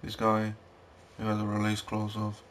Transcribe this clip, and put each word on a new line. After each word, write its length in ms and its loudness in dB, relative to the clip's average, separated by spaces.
This 140 -8
guy 360 4
who 100 -4
has 120 2
a 60 0
release 360 0
clause 360 -2
of 340 -4